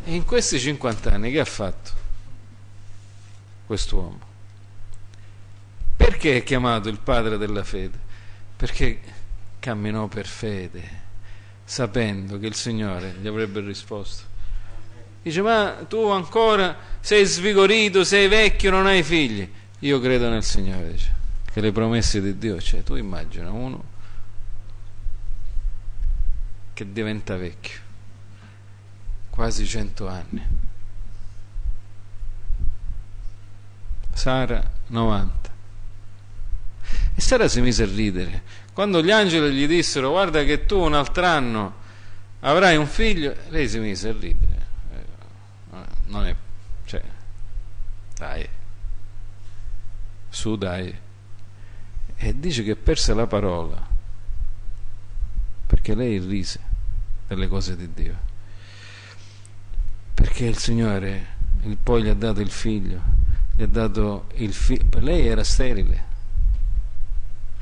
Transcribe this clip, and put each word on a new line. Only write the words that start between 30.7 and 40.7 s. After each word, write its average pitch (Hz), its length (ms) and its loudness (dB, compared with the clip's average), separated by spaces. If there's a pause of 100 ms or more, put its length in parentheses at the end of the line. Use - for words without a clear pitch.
Sara 123 580 2 (160)
novanta, 110 640 2 (1600)
e - 80 2
Sara 226 260 6
si 131 140 4
mise 113 220 4
a 104 40 2
ridere. 92 560 0 (300)
Quando 190 300 0
gli 180 80 2
angeli 165 440 4
gli 143 120 2
dissero: 147 440 0
"Guarda 165 320 2
che 143 220 2
tu 202 140 2